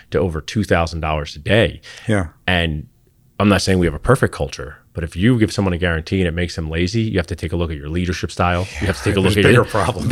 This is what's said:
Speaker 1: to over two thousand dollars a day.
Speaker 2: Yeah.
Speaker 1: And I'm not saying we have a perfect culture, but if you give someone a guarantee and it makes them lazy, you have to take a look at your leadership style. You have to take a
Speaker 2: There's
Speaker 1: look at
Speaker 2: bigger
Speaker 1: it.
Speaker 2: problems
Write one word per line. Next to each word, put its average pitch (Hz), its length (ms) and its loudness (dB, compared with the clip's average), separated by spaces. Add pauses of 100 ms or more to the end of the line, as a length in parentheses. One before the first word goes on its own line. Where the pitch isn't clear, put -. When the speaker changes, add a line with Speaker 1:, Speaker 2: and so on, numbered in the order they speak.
(140)
Speaker 1:
to 76 80 2
over 80 200 -2
two - 220 -2
thousand 85 380 0
dollars 78 340 -4
a 76 60 -16
day. 95 400 0 (260)
Speaker 2:
Yeah. 98 220 0 (180)
Speaker 1:
And 82 400 0 (540)
I'm 101 80 4
not 95 120 4
saying 92 200 2
we 87 60 4
have 76 80 -2
a 76 40 -8
perfect - 340 2
culture, 69 440 -8 (160)
but 82 100 -8
if 80 140 -8
you 113 240 4
give 101 120 2
someone 98 220 0
a 82 40 -2
guarantee 85 420 0
and 90 80 2
it 80 60 -2
makes 87 200 -4
them 78 160 -6
lazy, 90 320 0
you 104 160 -2
have 82 80 0
to - 80 -8
take 82 180 -6
a 87 40 0
look 82 160 -2
at 78 40 -6
your 71 120 -10
leadership 85 420 -2
style. 87 380 0 (120)
You 98 60 -2
have 95 120 -2
to - 40 -10
take 104 140 0
a 95 40 4
Speaker 2:
There's 90 160 4
Speaker 1:
look 101 80 4
at - 60 6
Speaker 2:
bigger 113 120 6
Speaker 1:
it. 101 60 -4
Speaker 2:
problems 101 440 -2